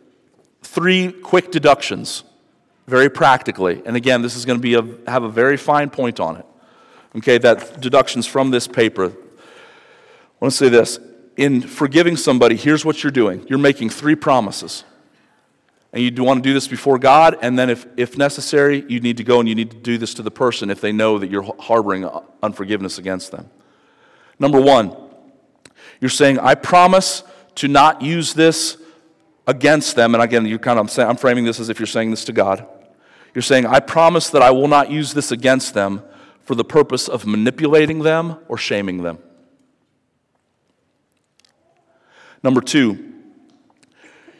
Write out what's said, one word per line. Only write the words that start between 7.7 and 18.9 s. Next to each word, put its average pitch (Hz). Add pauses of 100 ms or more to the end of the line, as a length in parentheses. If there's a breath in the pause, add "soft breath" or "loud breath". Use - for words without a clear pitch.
deductions 127
from 135
this 120
paper. 107
I 87 (1300 soft breath)
wanna 117
say 131
this. - (380)
In 135
forgiving 160
somebody, 120
here's 147
what 156
you're 147
doing. 107
You're 135
making 139
three 151
promises. 120 (1080)
And 120
you 123
wanna 127
do 135
this 135
before 131
God, 151
and 123
then 127
if, 120 (100)
if 120
necessary, 143
you 120